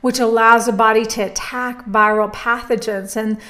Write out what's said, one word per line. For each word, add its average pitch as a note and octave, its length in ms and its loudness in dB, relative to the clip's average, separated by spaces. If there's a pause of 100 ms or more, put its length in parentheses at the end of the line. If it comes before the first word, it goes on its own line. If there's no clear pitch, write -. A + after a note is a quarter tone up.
which B3+ 200 -2
allows A3+ 440 4
the A#3+ 80 -2
body A3 320 2
to A3 180 -6
attack B3 640 -8
viral G#3+ 460 2
pathogens. A3+ 840 -4
And A3 200 -4 (140)